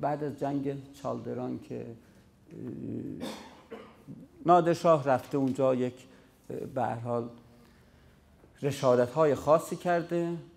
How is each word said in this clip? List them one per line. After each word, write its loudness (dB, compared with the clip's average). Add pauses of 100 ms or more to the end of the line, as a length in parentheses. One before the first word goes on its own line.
بعد -2
از -6
جنگ -2 (260)
چالدران -6
که، -8
اه، -20 (1900)
نادرشاه 6
رفته 0
اونجا 2
یک، -2 (560)
اه، -8
به -6
هر -2
حال -4 (1300)
رشادت‌های 4
خاصی 2
کرده -2 (200)